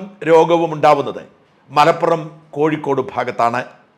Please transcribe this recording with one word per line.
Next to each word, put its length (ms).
രോഗവും 460
ഉണ്ടാവുന്നത് 460
മലപ്പുറം, 460
കോഴിക്കോട് 460
ഭാഗത്താണ്. 500